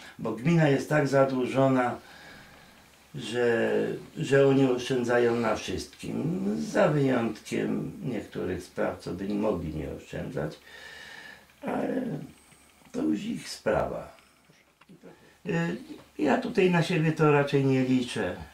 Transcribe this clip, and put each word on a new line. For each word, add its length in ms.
bo 120
gmina 380
jest 200
tak 180
zadłużona, 880
że, 540
że 300
oni 180
oszczędzają 680
na 200
wszystkim. 880
Za 280
wyjątkiem 1040
niektórych 600
spraw, 360
co 140
by 140
nie 80
mogli 400
nie 160
oszczędzać. 680
Ale 400
to 100
już 220
ich 260
sprawa. 680
Y, 320
ja 180
tutaj 340
na 120
siebie 280
to 200
raczej 340
nie 180
liczę 520